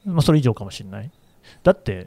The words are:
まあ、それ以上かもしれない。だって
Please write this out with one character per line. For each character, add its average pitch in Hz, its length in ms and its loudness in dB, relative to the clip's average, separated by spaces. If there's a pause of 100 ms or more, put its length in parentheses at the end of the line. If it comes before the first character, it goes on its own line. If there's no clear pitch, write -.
ま 175 140 -2
あ、 147 40 2
そ 165 100 4
れ 156 60 4
以 143 40 2
上 120 120 2
か 101 100 -10
も 95 60 -12
し 101 140 -16
れ 98 40 -16
な 101 120 -12
い。 127 100 -12 (540)
だ 269 80 6
っ - 100 -2
て 92 240 -8